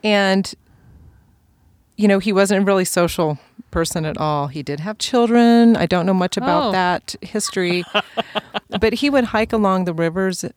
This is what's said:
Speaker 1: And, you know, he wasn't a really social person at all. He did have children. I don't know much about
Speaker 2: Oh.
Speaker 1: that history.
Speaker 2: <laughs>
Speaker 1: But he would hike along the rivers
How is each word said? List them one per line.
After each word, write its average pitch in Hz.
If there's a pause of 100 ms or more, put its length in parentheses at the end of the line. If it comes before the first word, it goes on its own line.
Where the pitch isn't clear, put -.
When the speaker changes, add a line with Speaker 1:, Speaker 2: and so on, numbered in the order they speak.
Speaker 1:
And, 196 (1400)
you 208
know, 196
he 208
wasn't 196
a 196
really 190
social 165 (320)
person 165
at 143
all. 151
He 143
did 143
have 208
children. 233
I 170
don't 175
know 190
much 180
about 269
Speaker 2:
Oh. 202
Speaker 1:
that 180
history. 180
Speaker 2:
<laughs> - (840)
Speaker 1:
But 220
he 285
would 269
hike 220
along 190
the 175
rivers 170 (120)